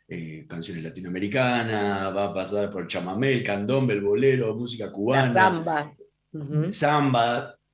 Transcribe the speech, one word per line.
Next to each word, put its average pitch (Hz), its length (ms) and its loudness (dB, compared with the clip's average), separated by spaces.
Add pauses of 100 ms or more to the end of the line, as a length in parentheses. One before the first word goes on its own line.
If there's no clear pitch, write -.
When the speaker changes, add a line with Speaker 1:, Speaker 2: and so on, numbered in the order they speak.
Speaker 1:
eh, 80 420 -12
canciones 82 360 -10
latinoamericanas, 101 1300 -2
va 101 120 0
a - 80 -6
pasar 98 360 -2
por 90 160 -6
chamamé, 98 460 -2
el 120 100 2
candombe, 107 520 0
el 101 80 -2
bolero, 113 520 2
música 110 380 -8
cubana. 123 360 2
Speaker 2:
La 120 60 0
samba. 165 600 2 (380)
Ujú. 151 400 -2
Speaker 1:
Samba, 135 840 2 (180)